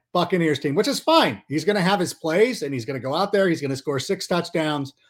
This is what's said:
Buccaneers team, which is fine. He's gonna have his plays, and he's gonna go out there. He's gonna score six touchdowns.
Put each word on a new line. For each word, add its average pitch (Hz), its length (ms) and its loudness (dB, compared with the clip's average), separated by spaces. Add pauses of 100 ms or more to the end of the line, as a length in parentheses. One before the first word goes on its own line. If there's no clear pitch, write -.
(120)
Buccaneers 175 460 0
team, 143 160 -2
which 208 140 2
is 262 120 -2
fine. 247 480 2
He's 151 180 -4
gonna 202 160 2
have 185 180 2
his 165 160 -2
plays, 196 480 0
and 139 100 -6
he's 117 120 -6
gonna 135 140 -6
go 131 140 -6
out 196 180 0
there. 196 160 4
He's 165 140 0
gonna 139 140 -2
score 139 240 -4
six 185 260 -4
touchdowns. 156 680 -2 (160)